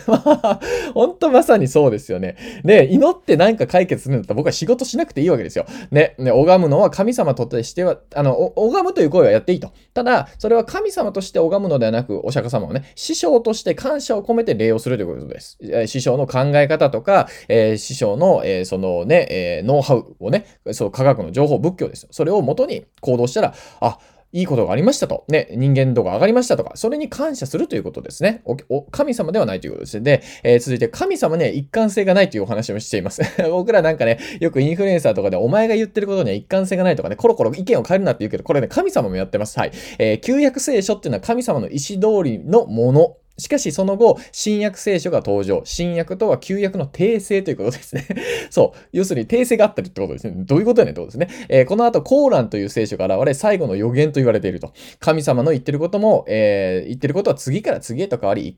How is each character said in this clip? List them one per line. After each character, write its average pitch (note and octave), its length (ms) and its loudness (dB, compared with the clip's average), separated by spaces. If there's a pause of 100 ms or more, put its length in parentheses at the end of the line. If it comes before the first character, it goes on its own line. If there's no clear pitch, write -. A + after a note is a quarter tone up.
<laughs> D4 880 0
本 A#3 120 4
ほ F4 60 -4
ん - 60 -16
と E4 120 2
ま C4+ 140 6
さ B3 120 6
に G3+ 120 0
そ D3 200 4
う - 20 4
で G#2 100 -4
す - 100 -20
よ F#2 80 -4
ね。 F#2 180 -8 (280)
ね、 E3+ 220 8
祈 B3 220 4
っ F4+ 100 0
て - 180 2
な E3+ 120 6
ん A3+ 80 2
か F#3 100 0
解 F#3 200 2
決 C#3+ 160 -4
す - 60 -8
る C3+ 80 2
ん - 20 0
だ G2+ 60 -4
っ - 20 -14
た - 80 -4
ら - 20 -2
僕 D3+ 100 -2
は E3+ 60 0
仕 - 140 -6
事 B3 180 0
し A#3 120 -8
な E4 100 -2
く - 60 -20
て - 100 -2
い - 40 2
い F#3 40 4
わ D#3 60 4
け A2 80 -4
で D#2 60 -10
す - 80 -4
よ。 - 60 -2 (260)
ね、 D3 280 2
ね、 C3 140 0
拝 E3+ 320 6
む D#3+ 40 2
の D3 120 4
は G3 100 4
神 G#3 240 -2
様 F3 200 0
と B2 120 -2 (160)
し - 100 -10
て F3 120 -4
は、 E3+ 140 0 (160)
あ C#3+ 80 -2
の、 C3 160 2
お-、 F3+ 300 0
拝 F4+ 200 2
む F#4+ 60 -2
と - 60 0
い F#3 40 6
う D3+ 60 2
行 F3 100 4
為 C#3+ 60 6
は G#2 40 6
や G#2+ 80 6
っ - 40 0
て F3+ 100 0
い F#3 40 2
い C#3+ 40 -8
と。 F#3+ 100 -14 (240)
た B3 80 -2
だ、 A#3+ 260 2 (100)
そ A3 100 -4
れ A#3 80 4
は A3+ 80 2
神 G4 260 -4
様 A#3 220 -4
と G3 80 -4
し F#3+ 100 -12
て - 80 -2
拝 F3 240 2
む G3 60 -4
の D3 100 0
で A#2 80 2
は A2 60 0
な A2+ 100 0
く、 G#2+ 220 -6
お A#2+ 80 -4
釈 A#2+ 140 -2
迦 A#2+ 40 -6
様 A2 160 -2
を D2 60 -10
ね、 C3+ 240 -6
師 - 180 -8
匠 D#4 260 2
と A3+ 140 -2
し - 80 -8
て F3+ 120 -2
感 C#4 260 -4
謝 A#3+ 160 -2
を G3 80 -4
込 A#3 100 0
め A#3 100 0
て F#3+ 100 0
礼 A2 180 2
を A2 60 2
す A#2 100 -6
る B2 80 -2
と G2+ 80 -4
い - 0 -
う E2+ 100 -6
こ B1 60 -10
と C#2+ 80 -14
で - 120 -14
す。 - 220 -20
え - 200 -2
ー、 A2 40 -2
師 B2 140 -6
匠 B2 160 0
の C#3+ 100 -2
考 C3 200 -2 (100)
え D3 100 4
方 D3+ 240 2
と A2 120 -4
か、 F#3+ 260 2 (200)
え A2 260 4
ー、 - 20 -2
師 - 180 -10
匠 G#2 220 -2
の、 D#3+ 280 4
え F#2 180 -2
ー、 - 20 -4
そ F#2 140 -6
の F2+ 260 -2
ね、 D#3+ 260 2
え F2 320 -4
ー、 F#2+ 40 -4
ノ C3+ 120 2
ウ C#3 40 0
ハ A#2+ 120 2
ウ - 240 -4
を G2 120 -8
ね、 G#3 160 -2 (260)
そ A2+ 140 -4
う、 G2 40 -4
科 C3 140 -4
学 C3 180 2
の E2 80 -8
情 C3 160 2
報、 D3 120 0
仏 E3+ 180 -2
教 - 120 -6
で - 80 -14
す - 60 -20
よ。 - 100 -20
そ D#3+ 120 -2
れ D#3 60 0
を G3+ 120 2
元 D#3 240 0
に - 200 -10 (140)
行 B2+ 160 0
動 A#2+ 100 2
し B2+ 80 -8
た A3 80 2
ら、 - 120 -2 (260)
あ、 A2+ 180 -2 (340)
い F3 100 -2
い F3+ 40 0
こ D3 100 -2
と A2 100 2
が F2 60 -4
あ G#2 40 0
り C#3 60 0
ま B3 100 4
し C4+ 60 -4
た - 80 -2
と。 - 220 -6
ね、 D3 240 0
人 C3 220 2
間 C3 200 2
度 A#2 80 2
が F2+ 120 -2
上 G#2+ 60 -2
が E3+ 60 4
り G#3+ 60 2
ま B3 100 4
し B3 60 -6
た F3 80 2
と - 80 -4
か、 - 100 -10
そ A3 160 -4
れ D4 80 -4
に D4+ 100 -6
感 D4 280 -6
謝 - 100 -8
す - 100 -8
る D#4 120 -4
と - 80 -6
い - 20 -2
う F#2+ 60 -6
こ - 80 -10
と - 100 -12
で - 80 -16
す - 120 -8
ね。 A3 220 -2
お-、 B2 120 -4 (120)
お-、 D3 220 -4
神 C#4 240 -2
様 F3+ 180 -4
で G#3+ 60 0
は E3+ 80 2
な G2 80 -4
い F#2+ 60 -6
と E2 60 -14
い - 20 -8
う - 20 -8
こ G1+ 80 -12
と G1+ 60 -12
で - 60 -12
す。 G#2+ 120 -8
で、 C#3 200 4 (200)
え A#2+ 140 6
ー、 - 20 4
続 B2+ 160 -2
い A#2+ 40 -4
て、 D3+ 100 0
神 F4+ 280 -2
様 D#3+ 200 0
に E3+ 80 0
は B2 40 0
一 C#3 220 -4
貫 A3 200 0
性 G3 140 -2
が F#3+ 80 4
な G3 100 4
い F#3 60 4
と - 80 -8
い G#2+ 40 -2
う - 20 -2
お F#2+ 40 -2
話 A2 260 -4
を G#2 80 -4
し - 100 -14
て A2 80 -2
い F#2 40 -2
ま F#2+ 80 -6
す。 - 120 -6 (120)
<laughs> E3+ 160 0
僕 F3+ 220 0
ら G3 100 6
な D#3+ 100 2
ん D#3 40 -2
か B2+ 80 0
ね、 A2+ 140 2 (220)
よ E3 100 0
く C#3 100 0
イ C#3+ 100 2
ン E3+ 60 -4
フ G3 60 -2
ル G3 80 0
エ F3+ 60 2
ン E3 40 2
サ E3+ 100 2
ー - 40 -2
と G2+ 80 -2
か G2 80 0
で、 F#2 60 -2
お G#2 120 0
前 G#3+ 200 2
が A3 80 0
言 A3 80 0
っ G3+ 40 -6
て G#3+ 120 -4
る G3+ 60 -4
こ G3 100 -2
と F#3 80 0
に A2 60 -2
は G2 40 -2
一 G2+ 80 -6
貫 F#3+ 240 -2
性 F#3+ 100 -4
が F#3 80 0
な F#3 60 2
い D#3+ 60 0
と - 60 -6
か F2 60 -4
ね、 G2+ 80 -6
コ A#3 120 2
ロ A3+ 60 4
コ - 100 0
ロ - 100 0
意 F#3 100 -8
見 D3+ 140 2
を A#2 40 0
変 E3+ 120 0
え F#3+ 40 2
る G3 60 -2
な D3 80 2
っ - 40 0
て - 40 -20
言 G#2+ 80 -4
う - 20 -6
け G#2+ 60 -4
ど、 - 80 -6
こ - 80 -4
れ C#3+ 80 2
ね、 A2+ 80 -4
神 F#4 220 -2
様 A#2 180 -2
も F#2 80 -4
や F#2+ 80 -2
っ F#2+ 40 -8
て G#2 100 -4
ま G#2 80 -2
す。 - 120 -8
は G#2 80 0
い。 - 60 -8 (260)
え A2 160 2
ー、 A2 60 -4
旧 C4+ 200 0
約 C#4 200 2
聖 B3+ 220 0
書 A#3+ 120 -2
っ A#3 60 -6
て - 80 -8
い - 20 -4
う - 20 -2
の G#2+ 40 -2
は - 60 -6
神 A#3 200 -2
様 F3+ 180 -2
の G2+ 100 -8
意 C3+ 80 -6
志 F#3+ 220 -8
通 G#3+ 80 2 (160)
り A2 160 -2
の - 260 2
も A#2 260 0
の。 D#3+ 240 4 (220)
し - 100 -14
か D4 100 0
し F#3 120 -4
そ F#3+ 140 -2
の G3 120 -2
後、 A3 220 4 (140)
新 G#3+ 280 -4
約 G#3 180 -4
聖 G3 200 0
書 F3+ 120 -4
が D3+ 80 0
登 G2+ 260 0
場。 F#2+ 220 0
新 F3 280 -4
約 E3+ 220 -4
と G3+ 140 0
は E3+ 80 2
旧 F#3+ 200 -6
約 G3 200 -4
の C#3 80 -4
訂 G#3+ 340 0
正 G3 220 -2
と F#3 80 -4
い - 20 -2
う - 60 -6
こ F#2+ 60 -6
と A#2 80 0
で - 100 -16
す - 120 -16
ね。 C3 120 -8 (220)
<laughs> A#4 200 -6
そ - 260 2
う。 - 40 -20 (140)
要 F3+ 120 0
す F#3 100 -4
る B2 60 -2
に A2 80 -6
訂 B3 160 2
正 A#3+ 140 0
が G#3+ 80 6
あ - 20 -2
っ G#3+ 60 -8
た - 80 -6
り F#3 80 -12
っ - 20 -20
て - 80 -10
こ F#2+ 60 -2
と D#2 80 -8
で - 60 -12
す - 60 -12
ね。 G2+ 120 -8
ど F#2+ 180 0
う E3+ 40 4
い - 20 -2
う - 20 -2
こ A#3 80 2
と - 80 6
や - 60 4
ね D2 60 -8
ん - 20 -12
っ - 20 -10
て F2 60 -10
こ D#2 40 -8
と A#2 120 -14
で E3+ 80 -2
す F#3 60 -20
ね。 A#3 180 -18
え C3+ 100 6
ー、 B2+ 60 4
こ F#3+ 100 -2
の A#3 80 2
後、 A3+ 160 2
コ C#4 280 4
ー - 20 -
ラ F3 100 4
ン A2+ 80 -2
と - 80 -6
い G2+ 80 -2
う G#2 60 -6
聖 A2 160 -2
書 G2 100 -8
が F#2 180 0
現 A2+ 120 2
れ、 C#3+ 80 2
最 G#3 240 0
後 D#3+ 80 -2
の F#2+ 100 -2
予 G#2+ 140 0
言 D3 200 2
と C#3+ 100 -2
言 C3 60 2
わ A#2 60 4
れ G#2 80 2
て F#2+ 80 -4
い F#2 40 -2
る F2+ 60 -8
と。 - 140 -12 (280)
神 D#3+ 200 0
様 C#3+ 220 0
の D3+ 80 2
言 C#3 100 0
っ - 20 -20
て - 80 -4
る C#3+ 80 -2
こ E3 120 -2
と G3+ 80 -2
も、 G#3 300 2
え G2 560 0
ー、 C2 40 -12
言 A#2+ 80 -8
っ - 20 -16
て - 100 -4
る D3 40 -2
こ F3 120 -2
と - 40 2
は C#3+ 80 0
次 C#3 240 -4
か B3+ 120 -4
ら - 80 -4
次 A#2+ 200 -10
へ G3 80 -4
と G3 80 -4
変 - 100 -6
わ G2 80 0
り、 E2 140 -6
一 F#2+ 100 -14